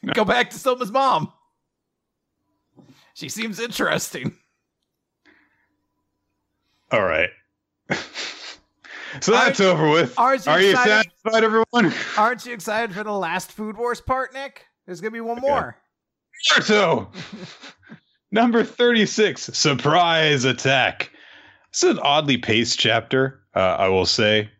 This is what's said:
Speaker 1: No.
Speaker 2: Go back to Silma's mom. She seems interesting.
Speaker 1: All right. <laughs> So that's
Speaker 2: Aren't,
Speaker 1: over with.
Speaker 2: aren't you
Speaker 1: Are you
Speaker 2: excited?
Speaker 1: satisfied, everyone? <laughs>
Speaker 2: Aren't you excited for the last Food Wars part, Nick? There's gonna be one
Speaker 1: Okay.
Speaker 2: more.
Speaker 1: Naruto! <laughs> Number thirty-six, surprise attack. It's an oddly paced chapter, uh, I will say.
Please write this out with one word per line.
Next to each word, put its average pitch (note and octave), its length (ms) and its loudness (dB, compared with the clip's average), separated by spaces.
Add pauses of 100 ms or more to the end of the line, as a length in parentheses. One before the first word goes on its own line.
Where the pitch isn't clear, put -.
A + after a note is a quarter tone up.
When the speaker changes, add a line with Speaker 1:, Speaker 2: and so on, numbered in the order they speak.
Speaker 1:
No. F#3 100 -6
Speaker 2:
Go G#3+ 120 0
back A#3+ 240 0
to - 100 -18
Silma's B3 320 -2
mom. B3 400 0 (1800)
She - 160 -14
seems G#3 300 -10
interesting. F3+ 760 -6 (2500)
Speaker 1:
All A2 120 2
right. E2+ 260 0 (600)
<laughs> - 80 -4 (1200)
So F#3+ 140 0
that's B3 260 2
Speaker 2:
Aren't, F#3+ 180 6
Speaker 1:
over D3+ 120 2
with. D#3 280 2
Speaker 2:
aren't B3+ 280 2
you D3+ 80 0
Speaker 1:
Are F3+ 80 4
you G3 80 6
Speaker 2:
excited? G#3+ 420 2 (100)
Speaker 1:
satisfied, A3 220 0
everyone? A3 500 2 (120)
<laughs> - 120 -6
Speaker 2:
Aren't A3+ 280 0
you B3 80 -12
excited A3 420 -6
for G#3 80 -10
the G#3 80 -8
last F3+ 400 -6
Food G#3+ 240 -12
Wars A#3+ 240 -6
part, C4 340 -6
Nick? C4+ 340 -16 (180)
There's F3 160 -14
gonna A3 100 -8
be A3+ 80 -12
one A#3 200 -8
Speaker 1:
Okay. C4 100 -2
Speaker 2:
more. F#3+ 260 -2 (760)
Speaker 1:
Naruto! F#3 600 2 (580)
<laughs> - 600 -20
Number A3+ 320 2
thirty-six, A3 800 0 (100)
surprise D3+ 960 2
attack. C3 680 0 (600)
It's - 120 -2
an D#4 160 2
oddly C#3+ 380 2
paced A#2 420 0
chapter, B2 640 0 (120)
uh, F#2 260 2
I F#2+ 100 2
will F#2 160 2
say. G#2+ 440 0 (100)